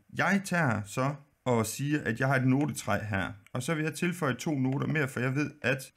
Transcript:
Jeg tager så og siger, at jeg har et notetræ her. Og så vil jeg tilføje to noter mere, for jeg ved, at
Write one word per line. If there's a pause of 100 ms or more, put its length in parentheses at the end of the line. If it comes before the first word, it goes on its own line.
(160)
Jeg
tager
så (300)
og
siger,
at
jeg
har
et
notetræ
her. (200)
Og
så
vil
jeg
tilføje
to
noter
mere,
for
jeg
ved, (120)
at